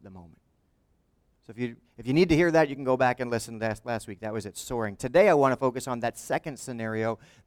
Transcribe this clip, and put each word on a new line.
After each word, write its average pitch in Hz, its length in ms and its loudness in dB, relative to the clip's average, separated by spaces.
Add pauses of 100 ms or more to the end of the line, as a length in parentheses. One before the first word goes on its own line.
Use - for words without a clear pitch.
the 101 80 -20
moment." 90 300 -20 (1080)
So - 60 -20
if 107 60 -16
you, 120 200 -4 (200)
if 110 80 -14
you 127 80 0
need 170 160 4
to 160 60 6
hear 170 160 4
that, 156 180 4
you 135 60 -8
can 139 80 -10
go 131 120 2
back 127 240 2
and 120 120 -4
listen 113 280 -4
to 110 60 -2
last, 107 200 -4
last 117 220 -6
week. 98 120 -12
That 107 140 -6
was 104 120 -4
it, 98 100 -12
soaring. 110 400 -6
Today 160 340 4
I 175 40 6
want 139 180 4
to 123 40 2
focus 127 320 -2
on 123 140 -4
that 117 140 -4
second 147 440 -6
scenario, 113 580 -4 (300)